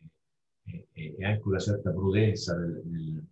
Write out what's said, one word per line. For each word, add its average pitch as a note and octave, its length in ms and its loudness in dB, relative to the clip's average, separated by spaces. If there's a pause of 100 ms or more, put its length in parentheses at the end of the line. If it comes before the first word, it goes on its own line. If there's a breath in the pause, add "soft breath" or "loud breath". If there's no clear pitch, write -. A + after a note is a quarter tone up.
(640)
e, - 280 -14
e, D#2 260 -12
e F#2+ 60 -6
anche G#2 220 0
una G2 120 2
certa G2 340 0
prudenza F#2+ 640 4
nel, E2+ 280 -4
nel, D#2+ 480 -6